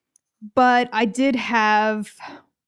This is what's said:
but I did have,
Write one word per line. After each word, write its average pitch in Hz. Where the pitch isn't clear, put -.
but 247
I 226
did 254
have, 214